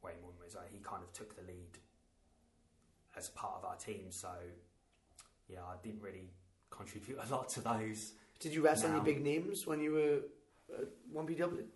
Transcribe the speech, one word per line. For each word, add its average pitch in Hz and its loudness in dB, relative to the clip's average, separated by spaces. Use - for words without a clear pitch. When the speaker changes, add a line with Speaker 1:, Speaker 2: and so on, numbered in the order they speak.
Speaker 1:
way 90 -8
more 87 -14
than 87 -18
me, 87 -16
so 95 -12
he 101 -14
kind - -8
of - -16
took - -12
the 92 -14
lead 90 -14
as 101 -6
part 95 -6
of 92 -8
our 90 -2
team. 95 -8
So, - -8
yeah, 92 -10
I 90 -6
didn't 107 -6
really 92 -8
contribute 107 -8
a 117 -2
lot 131 0
to - -2
those. 110 0
Speaker 2:
Did 151 -4
you 160 4
wrestle 156 10
Speaker 1:
Now 156 6
Speaker 2:
any - 2
big 143 6
names 165 2
when 156 2
you 151 2
were - 2
at 131 -2
one 156 -2
P 165 0
W? 175 0